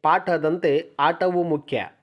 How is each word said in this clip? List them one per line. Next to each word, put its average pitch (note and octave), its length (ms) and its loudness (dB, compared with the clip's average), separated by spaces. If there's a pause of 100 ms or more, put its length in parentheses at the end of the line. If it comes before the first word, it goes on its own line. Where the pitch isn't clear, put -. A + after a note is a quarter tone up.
ಪಾಠದಂತೆ E3 880 0 (100)
ಆಟವೂ F3 420 0
ಮುಖ್ಯ C#3 460 -4 (140)